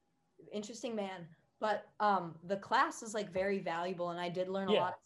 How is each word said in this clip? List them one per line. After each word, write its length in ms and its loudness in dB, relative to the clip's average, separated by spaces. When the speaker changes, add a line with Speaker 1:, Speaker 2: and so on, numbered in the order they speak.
Speaker 1:
interesting 420 -6
man. 340 -6
But, 280 0
um, 420 4
the 140 -2
class 460 2
is, 120 -8
like, 160 -4
very 280 2
valuable, 520 -2
and 80 -4
I 100 -2
did 200 -2
learn 200 0
a 40 6
Speaker 2:
Yeah. 20 8
Speaker 1:
lot 180 4
of 120 -12